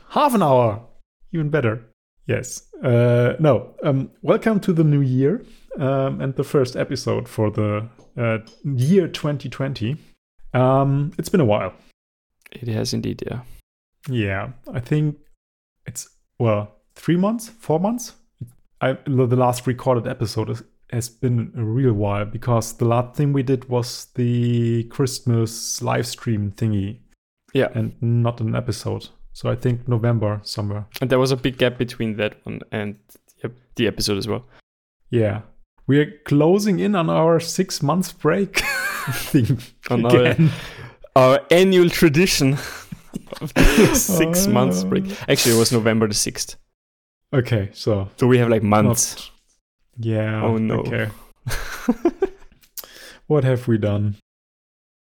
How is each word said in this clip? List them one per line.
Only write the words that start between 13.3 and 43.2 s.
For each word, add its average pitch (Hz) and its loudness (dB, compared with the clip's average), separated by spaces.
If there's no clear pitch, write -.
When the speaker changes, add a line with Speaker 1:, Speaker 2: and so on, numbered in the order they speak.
Speaker 1:
Yeah, 107 -4
I 151 -6
think 151 -2
it's, - -14
well, 104 0
three 165 0
months, 214 -2
four - -4
months? 233 -4
I, 131 0
the, 131 2
the 123 2
last 123 0
recorded 123 0
episode 113 -4
is, 113 -8
has 117 -6
been 123 -2
a 117 -4
real 120 2
while, 101 0
because 113 -2
the - -2
last 120 0
thing 143 0
we 139 0
did 123 -2
was 120 -4
the 120 0
Christmas 117 -2
live 120 -2
stream 104 -4
thingy. 104 -2
Speaker 2:
Yeah. 131 2
Speaker 1:
And 113 -4
not 117 0
an 113 -4
episode. 110 -6
So - -8
I 107 -2
think 123 -2
November 110 0
somewhere. 104 -8
Speaker 2:
And 131 -2
there 127 4
was 131 2
a 131 0
big 127 -4
gap 123 0
between 113 -4
that 107 -4
one 110 -10
and, 104 -8
yep, 123 -10
the 117 2
episode 101 -2
as 101 -6
well. 104 -6
Speaker 1:
Yeah. 107 0
We 143 4
are 147 0
closing 175 4
in 202 0
on 165 0
our 165 2
six - -4
months 170 0
break 185 0
<laughs> - -4
thing 127 0
Speaker 2:
On 117 0
our, 120 2
Speaker 1:
again. 123 4
Speaker 2:
our 131 8
annual 180 6
tradition 156 4
<laughs> - -12